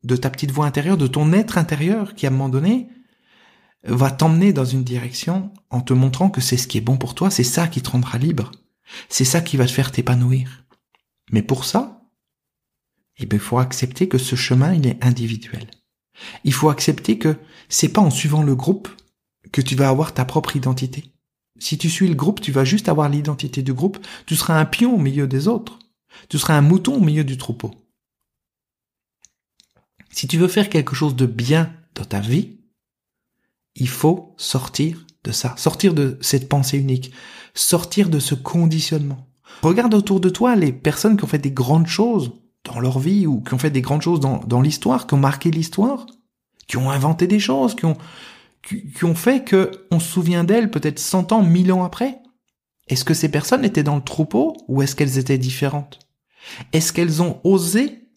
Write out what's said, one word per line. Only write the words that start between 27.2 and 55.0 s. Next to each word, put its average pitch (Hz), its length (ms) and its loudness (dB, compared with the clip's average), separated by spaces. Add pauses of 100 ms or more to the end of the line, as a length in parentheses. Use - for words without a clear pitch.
du 135 120 -4
troupeau. - 520 -10 (2250)
Si - 180 -8
tu 156 100 0
veux 180 80 6
faire 202 240 0
quelque 143 240 0
chose 143 220 -2
de 127 100 2
bien 135 480 0 (220)
dans - 80 -10
ta 101 160 -6
vie, 123 400 -2 (1120)
il 127 140 -2
faut 160 480 0
sortir - 680 -6 (200)
de 110 80 -8
ça, - 240 -6
sortir - 360 2
de 139 280 0
cette 131 280 -2
pensée 139 300 0
unique, 131 320 -2 (420)
sortir 180 560 0
de 156 120 2
ce 135 160 -2
conditionnement. 156 880 -2 (360)
Regarde 214 320 4
autour 196 260 2
de 185 80 2
toi 233 260 2
les 156 180 2
personnes 202 440 2
qui 202 80 0
ont 135 40 -6
fait 151 100 0
des 139 120 -2
grandes 139 380 2
choses 202 440 0 (320)
dans 120 140 -12
leur 127 220 -2
vie 185 260 2
ou 131 140 0
qui - 140 -6
ont 127 40 -2
fait 151 120 0
des 135 100 0
grandes 147 220 -2
choses 170 180 0
dans, 135 180 0
dans 120 220 0
l'histoire, 190 460 0
qui - 80 0
ont 139 40 4
marqué 139 320 2
l'histoire, 196 560 -2 (640)
qui - 80 -6
ont 131 140 0
inventé 156 360 2
des 208 140 2
choses, 262 340 0
qui - 120 -2
ont, 160 100 2 (640)
qui, - 300 -12
qui - 120 -4
ont 170 100 2
fait 254 300 0
que - 460 0
on 170 80 4
se 160 100 -2
souvient 170 360 0
d'elles 214 260 2
peut-être 151 280 -4
cent 185 340 0
ans, 220 100 6
mille 180 300 6
ans 185 120 2
après. 247 360 -6 (680)
Est-ce 127 180 -2
que 165 100 2
ces 160 160 0
personnes 254 340 0
étaient 175 180 0
dans 147 140 0
le 131 80 -4
troupeau 233 520 -2 (120)
ou 135 140 0
est-ce 139 120 -2
qu'elles 135 240 0